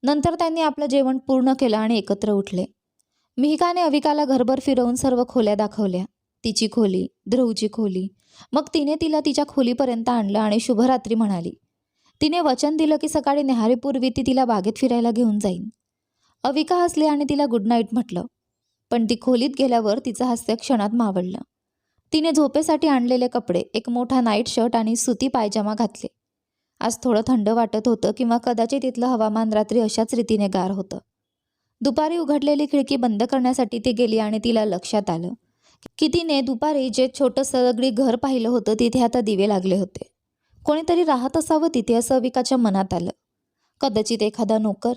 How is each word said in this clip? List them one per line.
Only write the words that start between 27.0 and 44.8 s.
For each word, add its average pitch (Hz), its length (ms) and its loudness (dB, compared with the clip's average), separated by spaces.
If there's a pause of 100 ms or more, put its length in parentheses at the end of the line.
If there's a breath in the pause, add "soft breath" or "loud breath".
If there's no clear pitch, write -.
थोडं 226 240 2
थंड 220 220 2
वाटत 220 400 0
होतं 220 280 0
किंवा 233 220 0
कदाचित 233 460 -2
इथलं 247 220 -2
हवामान 220 460 0
रात्री 214 280 0
अशाच 220 340 -2
रीतीने 208 340 0
गार 185 220 -2
होतं. 196 280 -6 (840)
दुपारी 302 360 0
उघडलेली 294 500 0
खिडकी 277 300 0
बंद 226 260 0
करण्यासाठी 247 560 0
ती 240 140 0
गेली 220 260 0
आणि 214 260 -2
तिला 226 200 2
लक्षात 202 460 -2
आलं, 170 220 -4 (680 loud breath)
की 311 100 2
तिने 320 320 0
दुपारी 262 500 -2
जे 254 180 0 (100)
छोटं 269 240 0
सगळी 247 480 0
घर 247 260 2
पाहिलं 247 320 0
होतं, 226 320 0
तिथे 240 200 2
आता 240 200 2
दिवे 202 280 0
लागले 185 280 0
होते. - 340 -6 (540)
कोणीतरी 330 400 2
राहत 269 320 0
असावं 320 380 0
तिथे, 240 200 0
असं 233 200 0
अविकाच्या 254 440 0
मनात 190 360 0
आलं. 175 160 -4 (720)
कदाचित 220 420 0
एखादा 214 360 0
नोकर. 214 380 -2